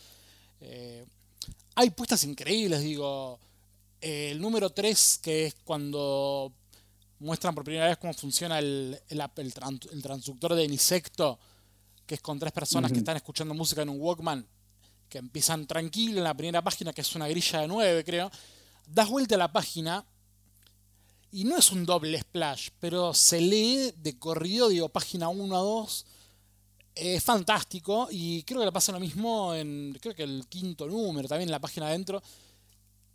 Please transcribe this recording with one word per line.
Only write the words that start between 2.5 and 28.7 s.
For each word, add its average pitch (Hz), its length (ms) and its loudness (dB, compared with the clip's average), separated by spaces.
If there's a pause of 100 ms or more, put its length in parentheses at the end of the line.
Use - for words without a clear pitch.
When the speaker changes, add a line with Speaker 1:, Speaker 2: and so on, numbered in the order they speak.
Speaker 1:
digo. 139 560 -4 (640)
Eh, 147 320 -4
el 147 100 -6
número 208 280 2
tres, 208 520 4
que 156 260 0
es 143 160 -8
cuando 139 880 -2 (680)
muestran 160 340 -2
por 151 100 -6
primera 160 240 0
vez 170 100 4
cómo 170 160 -8
funciona 156 460 -2
el, 139 400 -2 (100)
el, 151 100 -6
el 143 340 -8
tran-, 131 380 -10
el 147 100 -10
transductor 139 540 -2
de 160 120 4
Nisecto, 147 680 2 (680)
que 151 100 -6
es 143 60 -10
con 147 180 -6
tres 156 140 -4
personas 127 380 0
que 123 40 2
Speaker 2:
Ujú. 120 60 4
Speaker 1:
están 156 160 0
escuchando 156 360 -6
música 156 280 -2
en 147 80 -2
un 143 100 -6
Walkman, 160 480 -2 (600)
que 135 120 -12
empiezan 139 480 -2
tranquilo 170 500 -2
en 180 60 2
la 156 120 2
primera 165 280 -2
página, 170 280 -2
que 151 100 -8
es - 140 -4
una 156 120 -4
grilla 165 340 0
de 151 60 -2
nueve, 180 360 4
creo. 175 280 -2 (560)
Das 202 220 4
vuelta 240 260 2
a - 20 4
la 175 140 4
página 170 520 -2 (1300)
y 196 120 -4
no 285 140 2
es - 140 6
un 185 140 -2
doble 160 340 2
splash, - 500 -4 (100)
pero 175 340 0
se - 280 6
lee 220 560 4
de 151 200 -6
corrido, 170 520 2
digo, 170 200 2
página 175 400 -2
uno 196 280 -4
a - 20 4
dos. 214 460 -2 (880)
Es 175 300 0
fantástico 202 840 2
y 170 340 -2
creo 254 180 -6
que 220 60 2
le 185 40 2